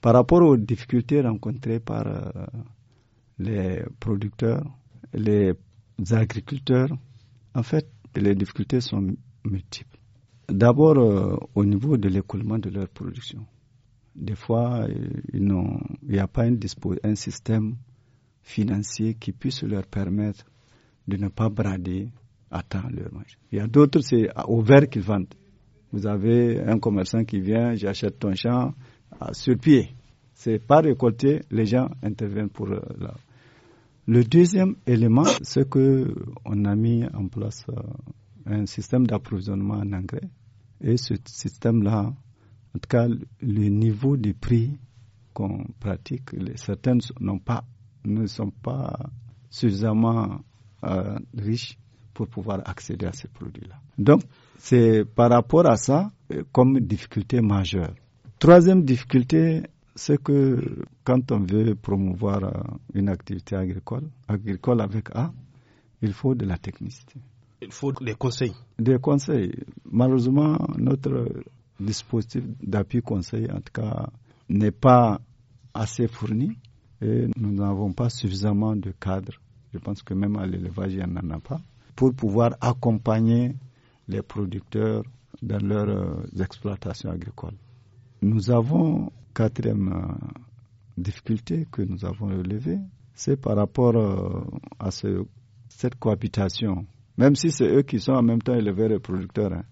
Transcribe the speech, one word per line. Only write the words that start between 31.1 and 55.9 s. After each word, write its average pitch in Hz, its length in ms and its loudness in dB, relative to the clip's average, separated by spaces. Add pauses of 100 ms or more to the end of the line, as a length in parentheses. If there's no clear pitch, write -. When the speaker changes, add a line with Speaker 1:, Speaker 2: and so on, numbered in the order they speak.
Speaker 1:
les 110 160 2
gens 123 240 0 (120)
interviennent 104 480 -4
pour, 95 200 -8
euh, 98 100 -4 (200)
là. - 140 -10 (960)
Le 120 140 6
deuxième 180 540 4 (100)
élément, 120 380 4 (180)
c'est 135 260 0
que 135 460 2 (300)
on 104 220 -2
a 101 100 2
mis 117 360 2
en 101 140 -6
place, 104 440 -8
euh, 113 120 -8 (680)
un 104 160 -2
système 127 440 0
d'approvisionnement 101 640 -4
en 101 180 -4
engrais. 98 380 -8 (500)
Et 123 160 0
ce 120 180 -4 (100)
système-là, 110 880 0
en - 640 -18
tout - 100 -12
cas, 120 200 4
le 107 600 -2
niveau 113 480 2
des 104 180 0
prix 120 440 0 (560)
qu'on 98 300 -4 (160)
pratique, 104 540 -8
les, - 220 -8
certaines 123 440 0 (180)
n'ont 98 220 -4
pas, - 240 -6 (400)
ne 107 220 0
sont 107 240 -6
pas - 460 -6 (540)
suffisamment, 110 920 0 (420)
euh, 98 340 -4 (180)
riches 110 400 -6 (380)
pour 110 140 -6
pouvoir 98 380 -6
accéder 92 400 -8
à 90 60 -6
ces - 140 -16
produits-là. - 540 -16 (180)
Donc, 127 240 6 (360)
c'est 113 460 6
par 120 260 4
rapport 123 360 6
à 113 100 6
ça, 165 360 0 (200)